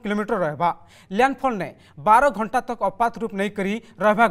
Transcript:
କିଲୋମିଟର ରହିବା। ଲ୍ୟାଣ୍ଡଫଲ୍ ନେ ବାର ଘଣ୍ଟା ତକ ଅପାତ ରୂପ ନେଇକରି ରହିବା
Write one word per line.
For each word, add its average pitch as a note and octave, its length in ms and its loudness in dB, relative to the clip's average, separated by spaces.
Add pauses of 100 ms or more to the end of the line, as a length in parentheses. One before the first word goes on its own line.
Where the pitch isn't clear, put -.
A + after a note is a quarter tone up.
କିଲୋମିଟର G#3 340 -4 (100)
ରହିବା। D3+ 240 -2 (420)
ଲ୍ୟାଣ୍ଡଫଲ୍ B3+ 500 0
ନେ D3 80 -8 (380)
ବାର A3+ 160 8 (140)
ଘଣ୍ଟା A3 300 -2
ତକ A#3 120 -8 (120)
ଅପାତ A#3+ 300 -2
ରୂପ A3+ 180 -6
ନେଇକରି G3+ 340 -4 (300)
ରହିବା G#3+ 280 4